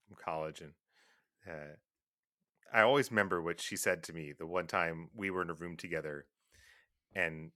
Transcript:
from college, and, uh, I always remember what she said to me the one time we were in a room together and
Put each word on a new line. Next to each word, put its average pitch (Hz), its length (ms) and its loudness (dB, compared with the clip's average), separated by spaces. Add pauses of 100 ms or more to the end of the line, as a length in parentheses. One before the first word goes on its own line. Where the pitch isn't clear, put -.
from 101 160 -20
college, 78 380 -4
and, 76 120 -18 (760)
uh, 76 260 -12 (960)
I 113 100 8
always 131 280 8
remember 95 320 4
what 82 180 -2
she - 160 -4
said 87 280 0
to 82 100 -10
me 76 180 -8
the 82 140 -12
one 87 220 -2
time 82 460 -2
we 98 180 -4
were 92 100 0
in 85 80 -4
a 85 60 -6
room 85 200 -10
together 76 520 -6 (880)
and 82 400 -2